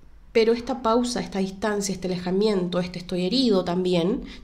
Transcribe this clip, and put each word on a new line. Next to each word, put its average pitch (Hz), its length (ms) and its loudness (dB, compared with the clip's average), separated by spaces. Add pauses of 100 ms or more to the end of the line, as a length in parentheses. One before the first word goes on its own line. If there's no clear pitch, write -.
(320)
pero 226 220 4
esta 240 280 -4
pausa, 233 380 2
esta 175 200 -4
distancia, 196 540 -2
este - 140 -6
alejamiento, 180 720 0
este 180 200 -4
estoy 180 260 -4
herido 214 380 4
también, 180 600 0 (200)